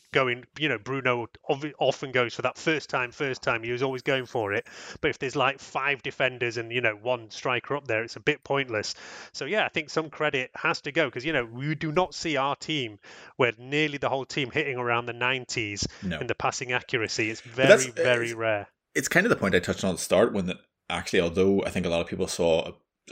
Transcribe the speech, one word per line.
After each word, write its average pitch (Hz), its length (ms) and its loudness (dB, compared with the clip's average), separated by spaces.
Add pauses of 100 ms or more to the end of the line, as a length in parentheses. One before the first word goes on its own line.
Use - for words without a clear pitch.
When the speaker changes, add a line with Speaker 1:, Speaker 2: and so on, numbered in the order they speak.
(120)
Speaker 1:
going. 127 320 2 (140)
You 147 100 0
know, 127 100 2
Bruno 123 500 0 (200)
ov-, 139 160 0 (140)
often 131 340 0
goes 123 220 2
for - 80 -6
that 123 160 -2
first 160 320 0
time, 123 220 -2
first 135 300 -4
time, 117 200 0
he 117 100 -4
was 123 100 -2
always 131 200 -2
going 131 240 0
for 107 260 -2
it. 113 140 0 (340)
But 165 80 2
if 123 100 -2
there's, 135 180 -4
like, 139 220 2
five 139 440 -2
defenders 123 560 -2
and, 117 120 -6
you 123 120 0
know, 110 180 2
one 113 300 -4
striker 127 480 -2
up 139 100 -8
there, 113 160 0
it's - 120 -12
a 110 40 -14
bit 147 240 0
pointless. 127 500 -2 (380)
So, 143 140 -8
yeah, 190 180 0
I 123 60 -2
think 156 180 -4
some 160 220 -2
credit 147 440 -2
has - 280 0
to 147 100 -8
go, 147 180 2
'cause, 123 140 -8
you 160 80 0
know, 127 140 0
we 131 300 -4
do 156 160 -4
not 180 220 2
see 156 220 -2
our 135 200 2
team 127 420 -4 (400)
where 120 180 4
nearly 143 400 0
the 131 140 0
whole 131 160 -2
team 135 240 -4
hitting 139 280 0
around 120 280 0
the 117 60 -6
nineties 120 760 -2 (160)
Speaker 2:
No. 92 160 -4
Speaker 1:
in 127 80 -6
the 117 80 -2
passing 127 380 -4
accuracy. 113 580 -2
It's 113 100 -10
Speaker 2:
But 123 280 2
that's, 131 180 8
Speaker 1:
very, 127 180 -2
very 120 260 4
Speaker 2:
it's, 117 40 -8
Speaker 1:
rare. 110 320 -2 (300)
Speaker 2:
it's 147 100 0
kind 180 180 4
of 233 60 2
the - 60 6
point 95 180 2
I 90 60 6
touched - 240 -2
on 95 60 2
at 85 80 -2
the - 40 -6
start, 110 300 6
when 98 140 -2
the, 90 120 -4 (300)
actually, 92 320 0
although 92 420 4
I - 80 -2
think 90 160 -2
a - 20 0
lot 85 120 2
of 85 80 -4
people 92 180 -4
saw 82 460 2 (400)